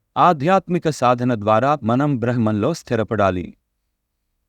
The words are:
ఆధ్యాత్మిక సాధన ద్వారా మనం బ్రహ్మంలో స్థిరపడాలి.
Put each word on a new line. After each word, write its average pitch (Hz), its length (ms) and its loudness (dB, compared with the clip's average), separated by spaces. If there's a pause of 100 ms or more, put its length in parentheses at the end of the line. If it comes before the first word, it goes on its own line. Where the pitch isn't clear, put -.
(160)
ఆధ్యాత్మిక 165 760 2
సాధన 123 440 0
ద్వారా 113 480 0
మనం 127 360 0
బ్రహ్మంలో 117 560 -2
స్థిరపడాలి. 101 800 -2 (960)